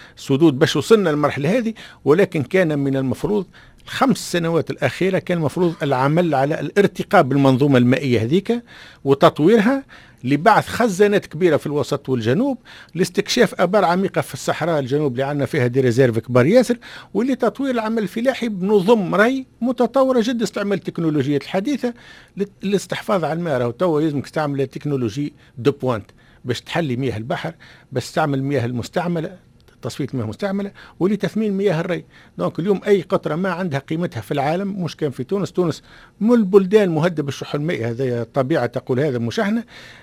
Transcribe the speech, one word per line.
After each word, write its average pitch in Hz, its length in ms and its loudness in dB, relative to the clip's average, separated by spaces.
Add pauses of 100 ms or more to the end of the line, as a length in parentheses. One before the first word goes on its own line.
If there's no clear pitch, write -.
(160)
سدود 139 420 2
باش 156 180 2
وصلنا 185 340 4
للمرحله 147 480 0
هذه، 226 160 -4 (300)
ولكن 160 380 2
كان 156 360 0
من 139 180 -2
المفروض 147 500 -2 (380)
الخمس - 480 -2
سنوات 165 380 0
الأخيرة 175 480 -2
كان 175 200 -2
المفروض 165 440 0
العمل 147 520 2
على 139 260 0
الارتقاء - 640 2
بالمنظومة 135 560 4
المائية 123 440 2
هذيك 196 400 0 (420)
وتطويرها 208 800 4 (400)
لبعث 147 440 2
خزانات 208 580 0
كبيرة 156 300 2
في - 100 -4
الوسط 143 420 -4
والجنوب، 135 500 0 (360)
لاستكشاف - 640 0
آبار 190 240 2
عميقة 175 360 0
في - 140 -10
الصحراء 160 440 -2
الجنوب 139 340 -2
اللي 123 100 -4
عندنا 139 240 -2
فيها 127 200 -2
دي 123 140 0
ريزيرف 120 380 2
كبار 123 280 2
ياسر، 233 300 4 (380)
ولتطوير 254 560 -2
العمل 226 320 -2
الفلاحي 233 460 -2
بنظم 196 640 2
ري 254 320 2 (140)
متطورة 254 640 2
جدا، 233 200 -2
استعمال 196 340 -4
التكنولوجيات 151 640 -2
الحديثة 240 520 -4 (460)
لت-، 190 240 -8
للاستحفاظ 190 600 -2
على 156 140 -2
الماء. 160 200 -2
راهو 120 120 0
توا 151 300 0
يلزمك 143 240 -2
تستعمل 143 420 -4
تكنولوجي 139 640 -4 (260)
دو 131 140 2
بوانت 123 380 -4 (340)
باش 120 160 -4
تحلي 151 360 -4
مياه 120 200 -4
البحر، 160 380 -6 (380)
باش 127 120 -4
تستعمل 143 380 -2
مياه 135 220 -2
المستعملة، 160 800 -6 (360)
تصفية 127 300 -6
المياه 123 120 -4
المستعملة، 196 480 -6 (280)
ولتثمين 208 520 -2
مياه 190 280 0
الري. 170 240 -4 (340)
دونك، 175 200 -4
اليوم 185 280 0
أي 202 160 4
قطرة 160 320 -2
ما 185 160 -2
عندها 170 280 -4
قيمتها 160 420 -6
في - 120 -10
العالم، 175 520 -2
مش - 120 -8
كان 151 140 -2
في 123 140 -8
تونس. 190 280 -4
تونس 175 300 -2 (380)
من 220 120 4
البلدان 202 560 4
مهددة 156 340 0
بالشح - 320 -8
المائي، 147 300 -4
هذا 120 500 -4
طبيعة 135 320 0
تقول 127 340 -4
هذا، 139 180 -2
مش 117 220 -4
احنا. 220 240 -2 (380)